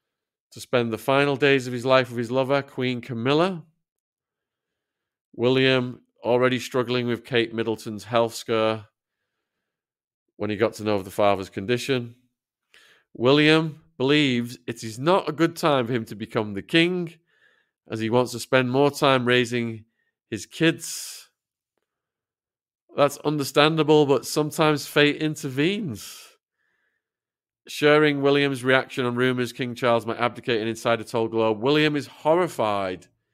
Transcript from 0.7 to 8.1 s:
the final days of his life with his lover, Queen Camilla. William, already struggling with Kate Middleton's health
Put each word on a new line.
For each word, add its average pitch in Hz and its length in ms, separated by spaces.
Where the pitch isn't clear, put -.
the 110 60
final 139 380
days 139 320
of 123 60
his 120 120
life 131 240
with 120 80
his 117 140
lover, 135 320
Queen 127 360
Camilla. 147 640
William, 127 680
already 123 340
struggling 123 480
with 120 160
Kate 117 300
Middleton's 110 500
health 117 320